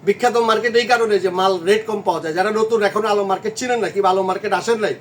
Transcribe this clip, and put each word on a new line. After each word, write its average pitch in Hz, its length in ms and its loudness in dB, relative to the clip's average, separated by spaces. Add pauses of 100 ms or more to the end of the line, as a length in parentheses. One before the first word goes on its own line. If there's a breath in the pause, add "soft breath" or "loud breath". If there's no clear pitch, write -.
বিখ্যাত 220 320 2
মার্কেট 226 400 2
এই 240 100 2
কারণে 226 320 2
যে 185 120 0
মাল 190 220 2 (120)
রেট 214 220 2
কম 208 160 -4
পাওয়া 165 180 -2
যায়। 156 140 -6
যারা 190 160 0
নতুন 220 320 0
এখনো 208 260 0
আলো 208 160 2
মার্কেট 202 300 -2
চিনেন 247 260 -2
না 185 80 -2
কিংবা 190 220 2
আলো 190 120 2
মার্কেট 185 300 -2
আসেন 220 260 0
নাই 202 220 -2